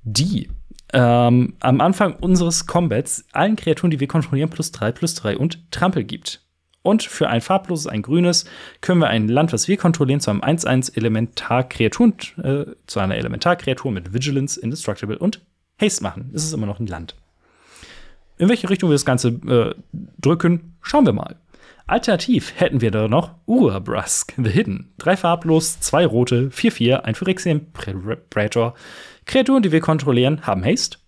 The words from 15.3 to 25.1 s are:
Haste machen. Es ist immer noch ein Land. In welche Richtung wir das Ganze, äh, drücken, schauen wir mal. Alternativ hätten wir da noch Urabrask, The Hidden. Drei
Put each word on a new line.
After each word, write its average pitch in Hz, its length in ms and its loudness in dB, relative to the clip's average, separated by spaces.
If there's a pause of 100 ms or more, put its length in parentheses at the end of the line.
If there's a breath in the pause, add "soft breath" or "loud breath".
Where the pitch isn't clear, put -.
Haste 208 220 0
machen. 113 320 -8
Es 156 80 -4
ist 160 100 -6
immer 107 140 -4
noch 101 120 -8
ein 113 60 -6
Land. 82 300 -12 (1200 loud breath)
In 180 120 2
welche 226 200 0
Richtung 185 220 2
wir - 40 6
das 139 100 0
Ganze, 127 240 2
äh, 120 440 0 (460)
drücken, 170 640 0
schauen 285 240 4
wir 127 60 4
mal. - 240 -8 (500 soft breath)
Alternativ 233 680 0
hätten 143 240 2
wir 113 100 2
da 107 160 0
noch 147 240 0 (160)
Urabrask, 113 920 0
The 113 140 0
Hidden. 110 480 -2
Drei 185 180 2